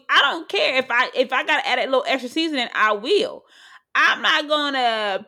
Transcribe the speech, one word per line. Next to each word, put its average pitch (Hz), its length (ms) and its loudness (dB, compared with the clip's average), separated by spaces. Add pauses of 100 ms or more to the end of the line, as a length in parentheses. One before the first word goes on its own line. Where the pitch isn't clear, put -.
I 294 140 4
don't 285 260 -2
care 302 300 0
if 254 120 -2
I, 240 240 0
if 240 180 0
I 277 120 0
gotta 302 220 0
add 247 120 0
a 247 60 -2
little 254 220 0
extra 247 240 -2
seasoning, 302 440 -2
I 214 180 2
will. 226 520 0 (500)
I'm 233 280 2
not 302 260 0
gonna 247 800 -2